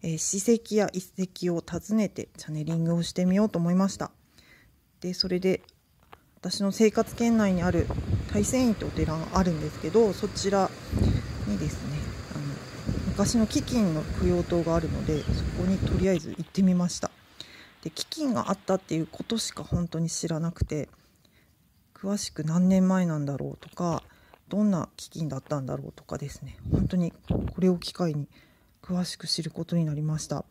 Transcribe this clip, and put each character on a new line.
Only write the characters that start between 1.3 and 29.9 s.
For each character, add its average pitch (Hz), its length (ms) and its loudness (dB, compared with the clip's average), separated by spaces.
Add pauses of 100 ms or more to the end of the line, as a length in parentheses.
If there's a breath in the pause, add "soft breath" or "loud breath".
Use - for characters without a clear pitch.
を 165 100 -4
訪 175 300 -4
ね 214 140 2
て - 260 -10
チ - 120 -16
ャ 156 40 -8
ネ 151 140 -4
リ 165 80 -2
ン 165 100 0
グ 165 120 2
を 170 80 0
し - 100 -6
て 180 100 0
み 185 140 4
よ 214 80 4
う 208 40 0
と 175 80 -4
思 170 140 2
い 180 40 4
ま 190 120 4
し 190 80 -4
た。 - 160 -8 (880 soft breath)
で、 180 140 -6
そ 185 160 -2
れ 180 100 0
で 185 220 2 (800)
私 180 180 -6
の 196 140 2
生 220 180 6
活 226 240 0
圏 233 220 4
内 196 160 4
に 170 100 2
あ 180 80 4
る 165 160 2 (460)
大 208 100 4
仙 254 220 2
院 226 80 4
っ - 20 2
て - 80 -6
お 151 60 -2
寺 156 240 0
が 165 260 -2
あ - 20 4
る 180 100 4
ん 156 100 -2
で 151 80 -4
す - 100 -12
け 160 120 -4
ど、 214 200 6
そ 202 160 -4
ち 190 240 -2
ら 196 180 4 (760 loud breath)
に 196 100 -2
で 156 120 -2
す 135 200 -8
ね、 147 80 -6 (380)
あ - 20 -6
の、 147 60 -8 (640)
昔 - 280 0
の 220 120 4
飢 285 160 0
饉 208 300 2
の 156 100 -2 (160)
供 180 80 2
養 175 160 4
塔 170 200 2
が 165 120 2
あ 170 60 6
る 156 100 -2
の 139 140 -2
で、 151 180 0
そ - 60 -4 (280)
こ 180 80 0
に 190 120 2
と - 200 2
り 185 120 4
あ 190 60 4
え 160 40 2
ず - 120 -8
行 - 100 -10
っ - 20 -6
て - 200 0
み 185 120 6
ま 175 140 4
し - 100 -6
た。 - 120 -4 (680 loud breath)
で、 - 100 -8
飢 - 360 -6
饉 247 60 2
が - 160 -2
あ 196 60 2
っ - 20 -20
た - 180 0
っ 185 40 0
て - 140 -6
い 160 60 0
う 156 80 -2
こ - 160 -12
と 226 140 -4
し - 160 -4
か 151 100 -10
本 175 240 -2
当 160 120 -4
に 165 100 0
知 - 180 -6
ら 160 140 -2
な 165 100 -2
く - 140 0
て、 151 240 -6 (1040 soft breath)
詳 196 240 -4
し - 120 -6
く - 140 -8
何 170 240 4
年 185 220 6
前 185 160 4
な 156 140 0
ん 143 60 -2
だ 139 120 -4
ろ 139 140 -6
う - 60 -12
と - 160 -20
か、 170 300 -2 (460 soft breath)
ど 202 140 2
ん 208 80 6
な 165 260 0
飢 - 280 -8
饉 - 20 -4
だ 139 100 -6
っ 135 60 -8
た 147 160 -4
ん 131 80 -6
だ 143 100 -4
ろ 139 120 -10
う - 20 -16
と - 120 -20
か - 140 -8
で 143 100 -8
す - 140 -14
ね、 - 160 -14 (140)
本 190 160 4
当 185 100 -2
に 175 160 -2 (160)
こ - 320 -2
れ 185 80 6
を 180 80 2
機 - 160 -10
会 165 220 -2
に 143 120 -4 (540 soft breath)
詳 180 240 -4
し - 100 -8
く - 120 -14
知 - 160 -2
る 160 80 -6
こ 170 120 -8
と 175 120 -4
に 165 100 4
な 151 80 -2